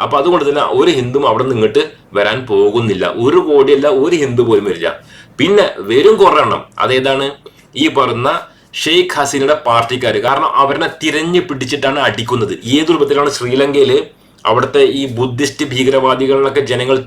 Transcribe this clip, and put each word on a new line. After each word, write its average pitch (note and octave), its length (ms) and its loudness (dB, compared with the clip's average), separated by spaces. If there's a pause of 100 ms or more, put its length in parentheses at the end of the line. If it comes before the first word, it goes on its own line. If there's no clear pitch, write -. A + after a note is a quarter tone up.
അപ്പൊ C3+ 160 -2
അതുകൊണ്ട് D#3 320 0
തന്നെ C#3+ 120 0
ഒരു B2+ 300 2
ഹിന്ദുവും C3 360 -2
അവിടെ A2+ 160 0
നിന്ന് C3 120 -2
ഇങ്ങോട്ട് G#2+ 360 0 (220)
വരാൻ G#2+ 320 -2
പോകുന്നില്ല. G#2 600 0
ഒരു A#2+ 300 0
കോടിയല്ല, C#3+ 500 4
ഒരു D3+ 280 2
ഹിന്ദു B2 280 0
പോലും G#2 220 2
വരില്ല. E2 340 -4 (380)
പിന്നെ F#3 400 2
വരും C3+ 380 4
കുറേ F3+ 260 4
എണ്ണം. F#2+ 220 -2 (160)
അതേതാണ്? C3+ 520 0 (440)
ഈ D3 120 0
പറയുന്ന C3 520 -2 (340)
ഷെയ്ഖ് F3+ 400 0
ഹസീനയുടെ C#3 400 -2
പാർട്ടിക്കാര്. A#2 680 -2
കാരണം C3 340 -2
അവരെ C#3 340 0 (140)
തിരഞ്ഞു D#3+ 360 0
പിടിച്ചിട്ടാണ് C3+ 600 -4
അടിക്കുന്നത്. A2+ 640 -2
ഏത് D#3 260 2
രൂപത്തിലാണ് C#3+ 380 0
ശ്രീലങ്കയില് C3+ 680 0 (480)
അവിടുത്തെ C3 340 0
ഈ C3+ 260 2
ബുദ്ധിസ്റ്റ് B2+ 600 -4
ഭീകരവാദികളിലൊക്കെ C3 960 0
ജനങ്ങൾ B2 480 -2